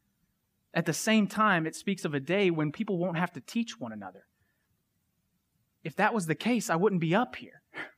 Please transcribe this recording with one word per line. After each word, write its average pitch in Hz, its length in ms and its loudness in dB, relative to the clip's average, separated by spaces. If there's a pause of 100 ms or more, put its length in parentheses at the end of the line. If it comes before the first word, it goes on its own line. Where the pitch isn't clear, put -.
(760)
At 165 120 0
the 160 60 0
same 220 360 2
time, 202 360 2
it 160 120 -4
speaks - 280 -4
of 156 100 -2
a 139 60 0
day 180 300 2
when 156 220 0
people 202 260 -2
won't 170 200 -2
have 175 160 0
to 131 60 -12
teach - 380 -6
one 113 140 -10
another. 98 340 -14 (1600)
If 156 100 -8
that 196 180 2
was 208 140 -2
the 156 80 0
case, 220 340 0
I 170 60 2
wouldn't 185 260 2
be 165 140 2
up 247 220 0
here, - 260 -18 (360)